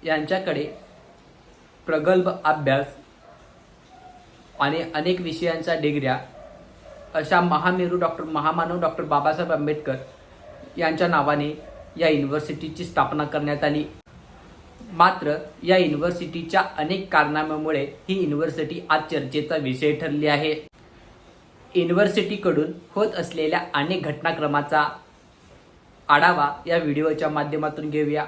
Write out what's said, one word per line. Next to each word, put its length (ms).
यांच्याकडे 600
प्रगल्भ 420
अभ्यास 420
आणि 240
अनेक 260
विषयांच्या 540
डिग्र्या 440
अशा 260
महामेरू 560
डॉक्टर, 280
महामानव 560
डॉक्टर 240
बाबासाहेब 480
आंबेडकर 420
यांच्या 320
नावाने 540
या 120
युनिव्हर्सिटीची 760
स्थापना 400
करण्यात 400
आली. 200
मात्र 420
या 140
युनिव्हर्सिटीच्या 840
अनेक 340
कारणामुळे 760
ही 140
युनिव्हर्सिटी 580
आज 100
चर्चेचा 440
विषय 360
ठरली 340
आहे. 440
युनिव्हर्सिटीकडून 1000
होत 160
असलेल्या 540
अनेक 280
घटनाक्रमाचा 920
आढावा 460
या 120
व्हिडिओच्या 500
माध्यमातून 640
घेऊया. 380